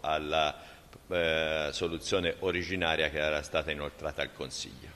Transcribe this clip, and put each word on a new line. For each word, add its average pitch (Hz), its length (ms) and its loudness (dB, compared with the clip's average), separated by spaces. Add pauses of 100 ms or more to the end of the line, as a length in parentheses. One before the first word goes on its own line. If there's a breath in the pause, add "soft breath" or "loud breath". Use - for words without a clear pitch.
alla, 76 540 2 (540 loud breath)
eh, 80 640 2
soluzione 82 720 0
originaria 87 680 2
che 76 100 -2
era 76 240 2
stata 78 280 0
inoltrata 73 500 -4
al 69 120 -2
Consiglio. - 640 -10